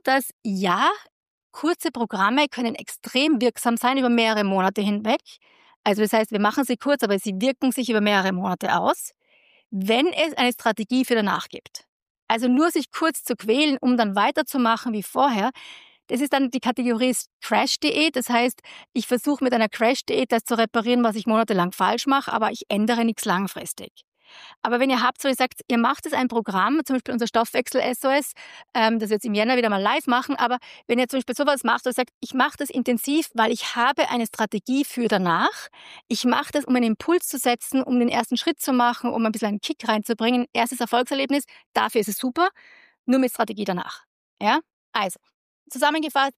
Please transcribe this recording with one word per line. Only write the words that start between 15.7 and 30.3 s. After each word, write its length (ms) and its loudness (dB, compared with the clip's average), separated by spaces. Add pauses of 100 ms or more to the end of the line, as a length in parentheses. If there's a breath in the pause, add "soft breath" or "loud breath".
das 120 -2
ist 140 0
dann 180 2
die 80 -4
Kategorie 560 0 (260)
Crash-Diät. 760 0
Das 120 -4
heißt, 300 0 (340 loud breath)
ich 140 -4
versuche 360 0
mit 100 2
einer 160 2
Crash-Diät 640 0
das 100 2
zu 140 -2
reparieren, 460 2
was 120 2
ich 100 -6
monatelang 460 2
falsch 340 0
mache, 280 0
aber 180 0
ich 160 -10
ändere 380 2
nichts 180 -2
langfristig. 680 -4 (720 loud breath)
Aber 200 0
wenn 80 4
ihr 120 2
habt, 200 0
so 80 0
ihr 60 2
sagt, 340 -2
ihr 80 2
macht 280 0
es 60 -8
ein 160 0
Programm, 560 0
zum 140 -2
Beispiel 160 -6
unser 140 0
Stoffwechsel 520 0
S 240 -2
O 60 0
S, 240 0 (400 loud breath)
ähm, 260 2
das 100 -2
wir 60 2
jetzt 100 -4
im 80 -2
Jänner 220 2
wieder 140 2
mal 120 0
live 240 0
machen, 300 0